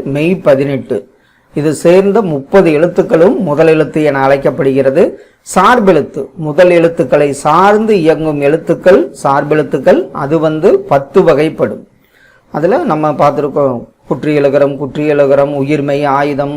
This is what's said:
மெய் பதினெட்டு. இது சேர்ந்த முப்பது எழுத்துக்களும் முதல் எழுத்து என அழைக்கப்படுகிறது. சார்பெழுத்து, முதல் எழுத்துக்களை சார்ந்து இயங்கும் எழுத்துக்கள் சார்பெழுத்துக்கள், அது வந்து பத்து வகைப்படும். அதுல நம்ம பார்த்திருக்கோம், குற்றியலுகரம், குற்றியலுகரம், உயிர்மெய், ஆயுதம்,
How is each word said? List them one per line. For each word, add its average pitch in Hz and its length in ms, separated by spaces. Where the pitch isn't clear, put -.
மெய் 151 300
பதினெட்டு. 131 540
இது 151 180
சேர்ந்த 190 480
முப்பது 170 480
எழுத்துக்களும் 175 680
முதல் 160 320
எழுத்து 156 300
என 139 200
அழைக்கப்படுகிறது. 139 840
சார்பெழுத்து, 190 760
முதல் 160 400
எழுத்துக்களை 165 580
சார்ந்து 208 640
இயங்கும் 156 420
எழுத்துக்கள் 160 600
சார்பெழுத்துக்கள், 147 840
அது 147 260
வந்து 156 320
பத்து 143 340
வகைப்படும். 151 600
அதுல 180 300
நம்ம 156 280
பார்த்திருக்கோம், 143 680
குற்றியலுகரம், 143 720
குற்றியலுகரம், 143 800
உயிர்மெய், 143 500
ஆயுதம், 143 420